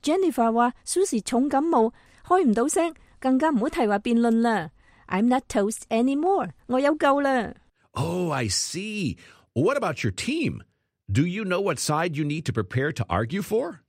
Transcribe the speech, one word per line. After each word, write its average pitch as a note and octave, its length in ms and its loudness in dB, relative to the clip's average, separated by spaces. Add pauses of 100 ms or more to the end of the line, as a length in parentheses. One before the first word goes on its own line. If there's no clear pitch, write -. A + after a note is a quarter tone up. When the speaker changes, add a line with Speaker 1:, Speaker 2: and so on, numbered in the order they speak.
Speaker 1:
Jennifer D4 480 2
話 A#3+ 220 2 (120)
Susie F4 380 0
重 C4 240 0
感 C#4 160 0
冒， B3+ 300 2 (340)
開 F#4 160 4
唔 A3+ 100 4
到 A#3 140 2
聲， E4+ 260 0 (260)
更 C4 200 2
加 D#4 100 2
唔 C4 100 2
好 C4 100 0
提 A#3+ 180 0
話 G3+ 120 2
辯 A#3 200 2
論 A3+ 220 4
啦。 G#3 280 0 (380)
I'm F#3+ 220 0
not B3+ 180 2
toast G#3+ 400 -2
anymore， C#4 640 0 (160)
我 B3+ 140 0
有 C#4+ 140 2
救 C#4+ 260 2
啦。 C4 340 0 (360)
Speaker 2:
Oh, E3+ 400 -2
I B2+ 180 -2
see. F3+ 680 -4 (360)
What G3+ 240 2
about F#3+ 260 -4
your G#2+ 80 0
team? C4+ 480 -4 (480)
Do A2+ 180 2
you G3 200 -4
know F3+ 160 -2
what F3 180 -2
side D#3+ 340 0
you D3 120 -2
need D3+ 180 -4
to - 80 -4
prepare B2 400 -2
to - 140 -6
argue A#2 360 -2
for? A#3 480 -4